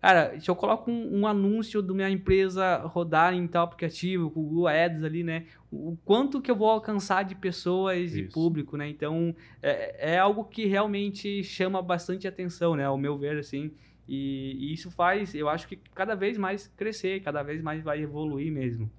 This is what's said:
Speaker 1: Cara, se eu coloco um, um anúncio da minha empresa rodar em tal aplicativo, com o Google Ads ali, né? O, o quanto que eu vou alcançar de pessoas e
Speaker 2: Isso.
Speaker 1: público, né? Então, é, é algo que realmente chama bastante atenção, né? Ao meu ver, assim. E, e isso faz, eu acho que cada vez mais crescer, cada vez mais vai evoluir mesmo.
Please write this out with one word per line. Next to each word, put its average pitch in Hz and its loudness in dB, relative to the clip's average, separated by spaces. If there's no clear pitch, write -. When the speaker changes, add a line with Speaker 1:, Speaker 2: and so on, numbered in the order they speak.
Speaker 1:
Cara, 160 6
se 156 -6
eu 180 4
coloco 226 0
um, 233 -2
um 202 4
anúncio 214 0
da 185 -2
minha 190 0
empresa 190 2
rodar 165 2
em 180 0
tal 170 4
aplicativo, 170 -4
com 160 -4
o 160 0
Google 165 2
Ads 160 4
ali, 160 -2
né? 165 -4
O, 147 -8
o 165 -6
quanto 269 2
que 269 -8
eu 247 4
vou 214 4
alcançar 202 0
de 190 -4
pessoas 180 0
e 151 -2
Speaker 2:
Isso. 92 -8
Speaker 1:
público, 160 0
né? 147 -6
Então, 165 -2
é, 143 -2
é - 4
algo 208 4
que 220 -6
realmente 202 0
chama 185 -2
bastante 180 -2
atenção, 175 0
né? 139 0
Ao 139 0
meu 143 -2
ver, 143 -4
assim. 147 -6
E, 135 -6
e 143 -4
isso 175 -10
faz, 185 2
eu 151 -2
acho 160 -2
que - -14
cada 196 -2
vez 208 -2
mais 196 -4
crescer, 196 -4
cada 147 -4
vez 151 -6
mais 156 -4
vai 151 -2
evoluir 151 -4
mesmo. 117 -4